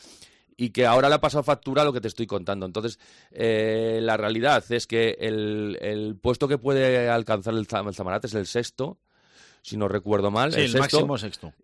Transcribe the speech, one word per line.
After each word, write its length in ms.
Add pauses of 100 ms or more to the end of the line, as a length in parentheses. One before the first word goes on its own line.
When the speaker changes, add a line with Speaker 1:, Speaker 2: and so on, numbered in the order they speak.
(560)
Speaker 1:
y 140
que 140
ahora 240
le 60
ha 60
pasado 220
factura 400
lo 100
que 100
te 60
estoy 180
contando. 400
Entonces, 340 (320)
eh, 720
la 140
realidad 520
es 180
que 320
el, 600
el 360
puesto 300
que 120
puede 500
alcanzar 460
el 120
Zam-, 220
el 60
Zamarat 320
es 80
el 120
sexto, 520 (640)
si 160
no 100
recuerdo 420
mal, 220
Speaker 2:
Sí, 60
Speaker 1:
el 80
Speaker 2:
el 60
Speaker 1:
sexto, 260
Speaker 2:
máximo 200
sexto. 460